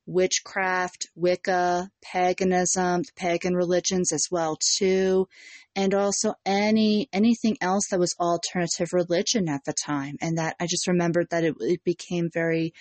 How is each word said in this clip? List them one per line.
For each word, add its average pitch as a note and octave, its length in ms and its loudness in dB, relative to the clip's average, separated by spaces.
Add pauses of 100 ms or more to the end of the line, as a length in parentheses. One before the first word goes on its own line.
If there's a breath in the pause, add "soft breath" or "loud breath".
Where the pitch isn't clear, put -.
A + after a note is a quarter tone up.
witchcraft, F#3 1120 -2
Wicca, F3+ 720 0 (140)
paganism, F3+ 1000 0 (120)
pagan F3+ 400 -2
religions F3+ 580 2
as D3 160 -2
well E3 300 -2 (200)
too, F#3+ 500 2 (480 loud breath)
and G3 180 0
also G3+ 400 0 (100)
any, G#3+ 680 2
anything A3 480 2
else F#3 300 0
that F#3 100 2
was F3 180 0
alternative E3+ 760 -2
religion F3+ 560 0
at C#3 160 -4
the D3+ 100 -6
time. C#3+ 460 -6
And E3 180 -2
that D#3+ 200 -2
I F3 80 -4
just - 220 -4
remembered E3+ 420 2
that E3+ 140 0
it, D#3 160 0
it E3+ 240 -2
became E3+ 500 -4
very, E3 460 0